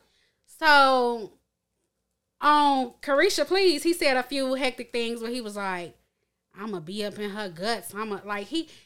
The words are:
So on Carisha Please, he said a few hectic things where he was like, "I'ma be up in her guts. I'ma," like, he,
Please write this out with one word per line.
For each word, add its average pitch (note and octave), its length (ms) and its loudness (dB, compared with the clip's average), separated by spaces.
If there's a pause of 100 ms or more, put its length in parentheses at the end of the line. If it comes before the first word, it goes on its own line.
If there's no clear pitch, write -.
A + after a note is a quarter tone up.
(460)
So C4 880 4 (1080)
on C#4+ 520 4 (100)
Carisha D4 440 2
Please, F4+ 360 2
he E4+ 120 2
said C#4+ 220 2
a B3+ 60 0
few C4+ 320 -4
hectic C4 380 -6
things A#3 300 -4
where A3+ 80 -8
he B3 100 -6
was G#3 160 -10
like, F#3 380 -8 (640)
"I'ma G3+ 240 -8
be G3 240 -8
up G3+ 140 -8
in G#3 120 -6
her G#3 180 -8
guts. F#3+ 460 -6
I'ma," G#3 300 -6
like, G3+ 220 -8
he, D#4+ 220 -6 (180)